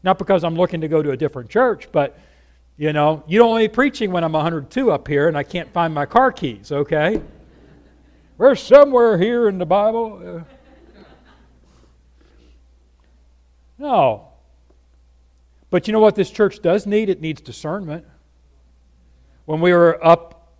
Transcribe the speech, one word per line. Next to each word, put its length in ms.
Not 160
because 260
I'm 120
looking 260
to 60
go 140
to 100
a 60
different 320
church, 420
but, 260
you 160
know, 360
you 100
don't 140
want 100
me 60
preaching 440
when 120
I'm 100
a 80
hundred 300
two 200
up 160
here 200
and 100
I 60
can't 280
find 220
my 140
car 240
keys, 400
okay? 500
We're 200
somewhere 640
here 280
in 120
the 60
Bible. 800
Uh, 60
no. 520
But 180
you 60
know 60
what 160
this 160
church 320
does 240
need? 220
It 120
needs 200
discernment. 640
When 160
we 100
were 320
up 560